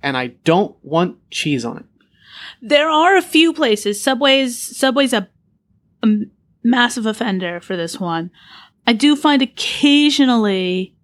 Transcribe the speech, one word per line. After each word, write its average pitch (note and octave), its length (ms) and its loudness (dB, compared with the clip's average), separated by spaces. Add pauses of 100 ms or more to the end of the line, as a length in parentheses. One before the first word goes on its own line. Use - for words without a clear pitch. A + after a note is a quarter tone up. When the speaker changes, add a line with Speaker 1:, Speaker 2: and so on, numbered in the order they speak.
Speaker 1:
and C3 140 -4
I B2+ 120 -4 (160)
don't F3+ 380 2
want E3 360 -2 (120)
cheese C#3 340 -4
on A#2 140 -10
it. - 60 -20 (760)
Speaker 2:
There C#4+ 260 2
are E4 280 4
a F4+ 60 2
few D#4+ 300 2
places. G#3+ 480 -2
Subway's, C4+ 580 0
Subway's C4 540 -2
a, G#3 160 -4 (760)
a - 40 2
m-, G#3+ 240 0 (320)
massive A#3+ 420 0
offender F#3+ 560 -4
for F#3+ 160 -8
this E3 240 -8
one. E3+ 300 -4 (560)
I A#3 80 2
do D4 200 2
find C#4+ 280 2
occasionally A#3 1600 0